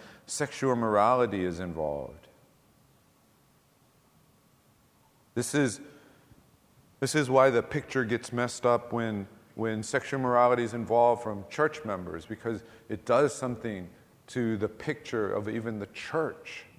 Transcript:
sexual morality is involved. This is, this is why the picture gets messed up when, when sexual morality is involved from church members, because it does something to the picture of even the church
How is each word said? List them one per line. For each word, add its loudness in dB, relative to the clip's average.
sexual -2
morality 4
is -4
involved. -6
This -2
is, 2
this -2
is 2
why 8
the 4
picture -2
gets -4
messed -2
up 2
when, -2
when -2
sexual -4
morality 4
is -6
involved 2
from -8
church -2
members, -8
because -8
it -10
does 4
something -8
to -2
the -2
picture -4
of -4
even -6
the -10
church -8